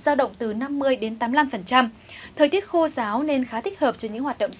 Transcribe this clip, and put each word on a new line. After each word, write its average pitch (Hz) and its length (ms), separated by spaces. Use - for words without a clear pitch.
dao 294 120
động 254 220
từ 220 160
năm 277 260
mươi 269 160
đến 220 200
tám 233 160
mươi 262 40
lăm 294 140
phần 202 140
trăm. 247 260
Thời 294 140
tiết 392 180
khô 330 200
ráo 240 360
nên 277 220
khá 226 160
thích 392 180
hợp 254 180
cho 226 100
những 220 160
hoạt 277 140
động 196 220